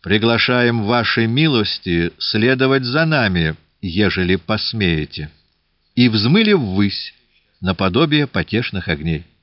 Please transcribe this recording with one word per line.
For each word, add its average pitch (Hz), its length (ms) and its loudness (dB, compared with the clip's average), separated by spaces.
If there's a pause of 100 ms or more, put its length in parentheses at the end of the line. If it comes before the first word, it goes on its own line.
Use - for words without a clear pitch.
«Приглашаем 117 800 2
вашей 113 460 0
милости 110 880 0
следовать 131 680 0
за 147 220 -2
нами, 92 480 0 (260)
ежели 92 540 0
посмеете», 87 960 -4 (640)
и 123 140 4
взмыли 156 460 2
ввысь, 101 600 -2 (460)
наподобие 120 680 0
потешных 101 600 -4
огней. 80 360 -4 (180)